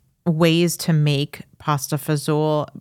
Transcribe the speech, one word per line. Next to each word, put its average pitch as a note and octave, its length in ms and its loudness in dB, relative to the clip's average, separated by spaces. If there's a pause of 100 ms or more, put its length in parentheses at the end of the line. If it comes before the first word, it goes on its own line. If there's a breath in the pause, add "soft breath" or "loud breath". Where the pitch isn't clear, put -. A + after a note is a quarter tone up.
(260)
ways E3 520 2
to - 140 -2
make D3 520 0 (140)
pasta D3 380 -2
fazool. D3+ 720 -2 (140)